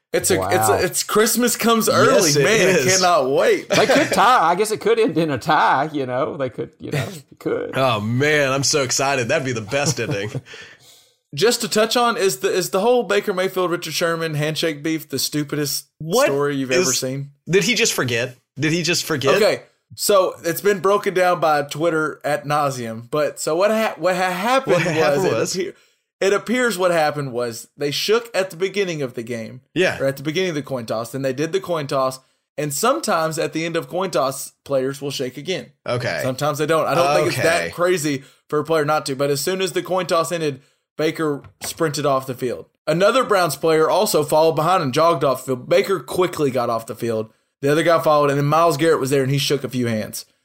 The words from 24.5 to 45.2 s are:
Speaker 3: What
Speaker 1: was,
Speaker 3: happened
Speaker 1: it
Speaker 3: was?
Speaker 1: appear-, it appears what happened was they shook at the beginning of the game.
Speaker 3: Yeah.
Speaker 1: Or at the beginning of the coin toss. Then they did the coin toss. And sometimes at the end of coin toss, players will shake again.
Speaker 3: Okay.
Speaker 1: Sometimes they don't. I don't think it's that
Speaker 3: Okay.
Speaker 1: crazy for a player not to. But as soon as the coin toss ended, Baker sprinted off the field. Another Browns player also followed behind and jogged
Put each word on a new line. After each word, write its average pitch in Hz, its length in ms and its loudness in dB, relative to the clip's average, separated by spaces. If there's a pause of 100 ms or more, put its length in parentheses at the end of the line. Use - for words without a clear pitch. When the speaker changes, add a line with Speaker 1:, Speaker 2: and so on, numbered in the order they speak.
Speaker 3:
What 165 100 0
Speaker 1:
was, 165 80 -2
Speaker 3:
happened - 320 2
Speaker 1:
it - 80 2
Speaker 3:
was? 143 220 -2
Speaker 1:
appear-, - 180 -6 (460)
it 190 120 2
appears 220 460 0
what 180 140 2
happened 147 400 0
was 120 440 -6
they 143 140 -4
shook 214 440 -2
at 185 160 -2
the 170 60 -16
beginning 185 460 -2
of 120 120 -6
the 120 100 -8
game. 117 360 -10 (140)
Speaker 3:
Yeah. 165 260 0
Speaker 1:
Or 135 60 0
at 135 100 -2
the 139 60 -14
beginning 165 280 -4
of 160 40 -6
the 147 80 -4
coin 123 240 -8
toss. 113 260 -6
Then 135 100 -6
they 135 120 -2
did 156 180 -4
the 190 80 -2
coin 165 280 -4
toss. 131 320 -2 (360)
And 147 160 -4
sometimes 170 640 -2
at 151 140 -4
the 160 140 -4
end 165 100 -6
of 143 120 -4
coin 180 220 -4
toss, 135 420 -2 (120)
players 139 380 -2
will 143 80 -6
shake 127 260 -6
again. 147 360 -8 (120)
Speaker 3:
Okay. 113 380 -2
Speaker 1:
Sometimes 139 360 -4
they 151 80 0
don't. 156 200 2
I 131 80 0
don't 147 220 2
think 156 120 2
it's 160 140 -2
that 165 220 2
Speaker 3:
Okay. 85 80 -6
Speaker 1:
crazy 156 500 -2 (260)
for 151 120 -2
a 143 40 -6
player 156 220 0
not 151 200 0
to. 139 100 -4
But 143 120 0
as 143 140 -2
soon 185 180 -2
as 190 120 -2
the 180 100 -2
coin 180 240 -2
toss 165 260 0
ended, 151 300 -4 (340)
Baker 156 460 -2 (200)
sprinted 151 440 -2
off 131 200 0
the 135 80 -6
field. 120 300 -6 (220)
Another 202 360 4
Browns 180 320 2
player 156 360 2
also 175 340 2
followed 156 300 4
behind 170 280 2
and 127 120 -2
jogged 156 300 2